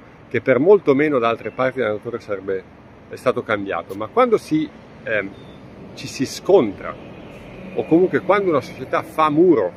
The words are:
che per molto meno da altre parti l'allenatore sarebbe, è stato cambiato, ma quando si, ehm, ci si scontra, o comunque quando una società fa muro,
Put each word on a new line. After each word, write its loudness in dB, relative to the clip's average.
che -2
per 2
molto 6
meno 2
da 2
altre -4
parti -2
l'allenatore -4
sarebbe, -6
è -14
stato -2
cambiato, -4
ma -8
quando 2
si, -2
ehm, -4
ci -14
si -6
scontra, 0
o -4
comunque 4
quando 0
una 0
società -6
fa 0
muro, 4